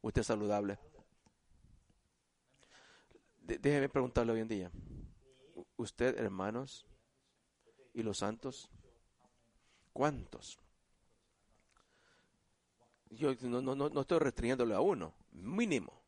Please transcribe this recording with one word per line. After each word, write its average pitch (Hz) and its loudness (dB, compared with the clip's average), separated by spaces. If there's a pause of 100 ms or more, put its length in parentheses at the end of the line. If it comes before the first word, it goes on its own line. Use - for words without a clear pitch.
usted 110 2
es 104 -2
saludable. 104 0 (2500)
De-, - -4
déjeme 139 4
preguntarle 123 2
hoy 113 2
en 110 -2
día, 95 -2 (800)
u-, - -14 (120)
usted, 120 0
hermanos, 110 -4 (1040)
y 117 -6
los 104 -2
santos, 113 -6 (1200)
¿cuántos? - -4 (2500)
Yo 135 0
no, 123 -2
no, 131 -2
no, 139 0
no 139 0
estoy 165 4
restringiéndole 120 2
a 98 4
uno, 131 2 (180)
mínimo. 135 -2